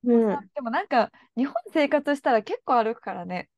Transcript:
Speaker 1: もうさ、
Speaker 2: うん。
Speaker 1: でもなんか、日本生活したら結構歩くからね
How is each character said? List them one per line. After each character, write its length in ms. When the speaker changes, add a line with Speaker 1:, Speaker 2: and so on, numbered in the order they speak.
Speaker 1:
も 240
う 40
さ、 100
Speaker 2:
う 40
ん。 80
Speaker 1:
で 80
も 80
な 140
ん 40
か、 240
日 100
本 100
生 160
活 260
し 60
た 100
ら 100
結 240
構 180
歩 120
く 60
か 120
ら 120
ね 320